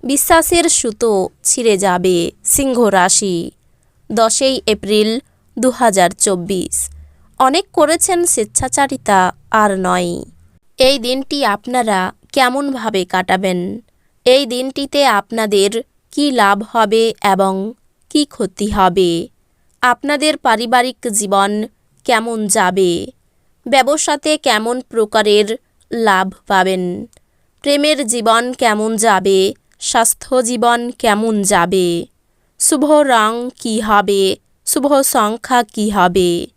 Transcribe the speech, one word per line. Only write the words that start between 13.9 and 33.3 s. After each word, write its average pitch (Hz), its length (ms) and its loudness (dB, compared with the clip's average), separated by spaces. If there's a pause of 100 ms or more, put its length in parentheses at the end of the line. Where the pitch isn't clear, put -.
এই 262 200 4
দিনটিতে 262 540 -4 (120)
আপনাদের 202 580 0 (420)
কী 294 200 -2
লাভ 202 320 2
হবে 226 380 0 (240)
এবং 190 280 2 (560)
কী 302 140 0
ক্ষতি 202 460 -6
হবে? 185 400 2 (720)
আপনাদের 285 560 0
পারিবারিক 240 640 0 (120)
জীবন 196 380 0 (560)
কেমন 226 400 -2
যাবে? 185 440 0 (760)
ব্যবসাতে 285 720 0
কেমন 233 380 -2 (120)
প্রকারের 214 580 2 (440)
লাভ 202 380 0 (180)
পাবেন? 185 360 0 (840)
প্রেমের 285 420 2
জীবন 226 360 0 (120)
কেমন 220 420 0
যাবে? 196 420 2 (440)
স্বাস্থ্য - 600 -2
জীবন 240 380 0 (180)
কেমন 220 360 0 (100)
যাবে? 185 420 2 (720)
শুভ 302 240 0 (200)
রং 226 280 2 (260)